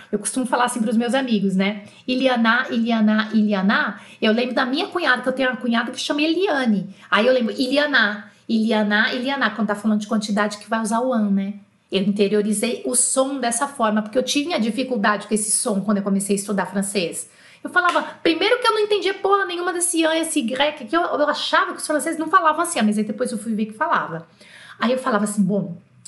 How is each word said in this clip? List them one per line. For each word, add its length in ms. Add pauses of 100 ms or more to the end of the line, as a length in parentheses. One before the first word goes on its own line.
(120)
Eu 80
costumo 260
falar 200
assim 160
pros 160
meus 160
amigos, 420
né? 300 (220)
"Iliana, 600
Iliana, 640
Iliana." 680 (220)
Eu 100
lembro 240
da 100
minha 220
cunhada, 340
que 80
eu 40
tenho 160
uma 80
cunhada 340
que 80
chama 220
Eliane. 760 (140)
Aí 180
eu 60
lembro, 200
"Iliana, 800 (160)
Iliana, 680
Iliana", 380
quando 160
tá 80
falando 240
de 80
quantidade 500
que 120
vai 120
usar 200
o 120
an, 160
né? 260 (360)
Eu 100
interiorizei 840
o 100
som 440
dessa 280
forma, 340
porque 160
eu 60
tinha 360
dificuldade 680
com 60
esse 180
som 300
quando 160
eu 60
comecei 320
a 40
estudar 260
francês. 640 (340)
Eu 60
falava, 340 (180)
primeiro 380
que 80
eu 60
não 60
entendia 340
porra 320
nenhuma 280
desse 300
an, 120
esse 260
grec, 440
que 100
eu, 60
eu 260
achava 440
que 80
os 80
franceses 320
não 80
falavam 340
assim, 200
mas 160
aí 60
depois 280
eu 60
fui 180
ver 100
que 80
falava. 540 (520)
Aí 120
eu 60
falava 260
assim, 200
"Bom, 340 (300)